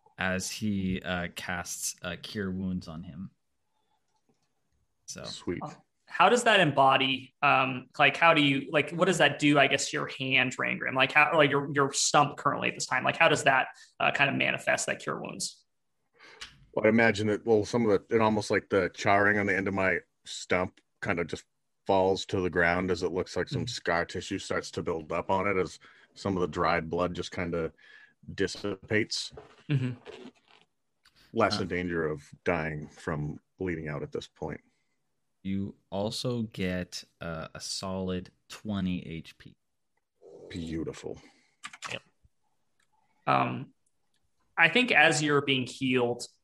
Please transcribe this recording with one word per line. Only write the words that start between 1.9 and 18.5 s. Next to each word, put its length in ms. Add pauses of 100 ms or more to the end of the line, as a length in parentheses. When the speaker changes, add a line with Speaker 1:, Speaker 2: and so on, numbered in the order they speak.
Speaker 1:
uh, 180
Cure 300
Wounds 380
on 160
him. 260 (1800)
So 180
Speaker 2:
Sweet. 380
Speaker 3:
Uh, 80 (380)
how 220
does 160
that 140
embody, 840
um, 460 (100)
like, 180
how 160
do 80
you, 300
like, 180
what 160
does 140
that 180
do, 220
I 80
guess, 240
to 60
your 100
hand, 500
Rangrim? 380
Like, 160
how, 260
like, 140
your, 240
your 180
stump 440
currently 320
at 40
this 140
time, 160
like, 140
how 120
does 140
that, 240 (320)
uh, 100
kind 180
of 80
manifest, 520
that 100
Cure 240
Wounds? 420 (1080)
Speaker 2:
Well, 140
I 20
imagine 380
that, 180
well, 200
some 220
of 200
the, 80
it 40
almost, 300
like, 200